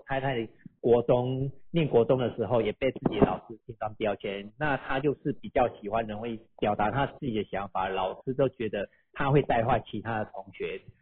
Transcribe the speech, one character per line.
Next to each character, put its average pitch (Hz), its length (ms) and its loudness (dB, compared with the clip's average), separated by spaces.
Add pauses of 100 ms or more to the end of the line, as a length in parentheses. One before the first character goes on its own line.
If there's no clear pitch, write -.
他 135 160 -4
在 123 260 -2 (320)
国 120 240 4
中， 131 480 2 (200)
念 165 140 2
国 117 200 6
中 131 120 4
的 123 180 0
时 113 100 -2
候 117 160 2
也 104 100 0
被 - 200 -2
自 - 80 -10 (100)
己 - 100 -2
的 - 60 10
老 92 120 -2 (100)
师 110 180 -18
贴 117 100 -16
上 107 200 -8
标 104 200 0
签， 101 420 -8
那 143 200 0
他 135 220 -4
就 143 160 2
是 - 180 -4
比 - 160 -10
较 127 260 4
喜 101 140 -10
欢 113 180 0
容 107 220 -6
易 113 100 -8 (200)
表 104 140 2
达 104 160 2
他 135 160 0
自 - 200 -8
己 117 100 -4
的 104 80 0
想 101 240 -6
法， 95 220 -4
老 95 340 -4
师 131 100 -4
都 135 140 2
觉 113 220 -4
得 101 180 -4 (240)
他 139 180 -2
会 139 120 6
带 117 240 2
坏 120 260 2
其 113 80 -6
他 110 200 -4
的 107 120 -4
同 98 220 -12
学， 92 260 -8 (220)